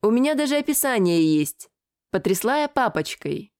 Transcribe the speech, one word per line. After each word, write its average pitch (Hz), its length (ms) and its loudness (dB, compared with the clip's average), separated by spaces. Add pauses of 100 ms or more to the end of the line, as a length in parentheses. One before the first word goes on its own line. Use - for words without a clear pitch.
"У 214 100 2
меня 269 240 2
даже 285 200 0
описание 247 640 0
есть", 151 480 0 (420)
потрясла 196 460 0
я 381 100 0
папочкой. 202 920 -4